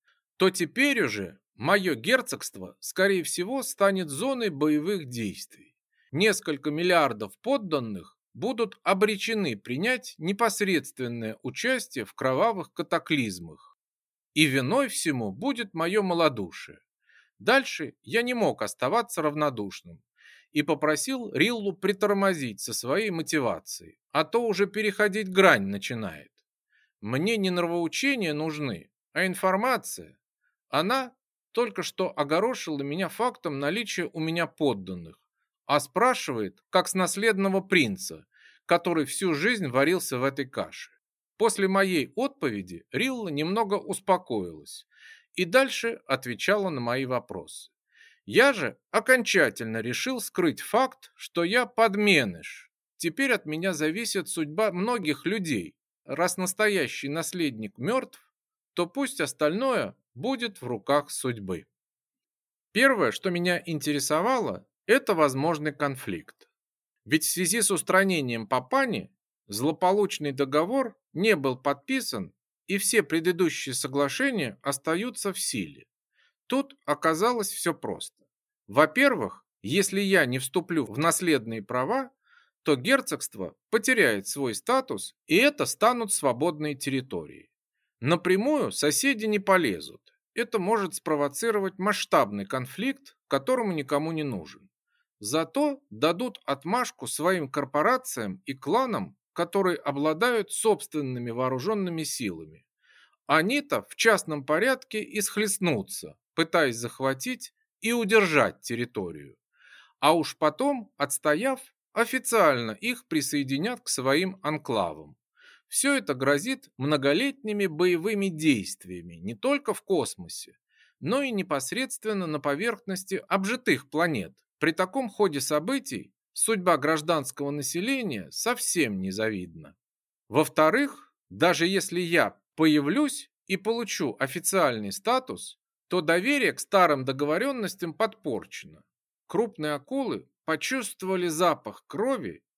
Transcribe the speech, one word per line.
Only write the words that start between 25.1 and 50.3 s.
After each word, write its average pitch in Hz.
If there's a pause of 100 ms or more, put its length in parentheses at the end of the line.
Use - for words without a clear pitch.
грань 170
начинает. 98 (680)
Мне 147
не 190
нравоучения 175
нужны, 147 (220)
а 175
информация. 190 (500)
Она 240 (380)
только 208
что -
огорошила 156
меня 160
фактом 175
наличия 175
у 165
меня 165
подданных, 95 (460)
а 143
спрашивает, 143
как -
с -
наследного 196
принца, 113 (400)
который 170
всю 170
жизнь 185
варился 139
в 127
этой 135
каше. - (460)
После 202
моей 190
отповеди 107
Рилла 233
немного 190
успокоилась 120 (480)
и 180
дальше 233
отвечала 151
на 135
мои 123
вопросы. - (540)
Я 226
же 160 (140)
окончательно 156
решил 202
скрыть 165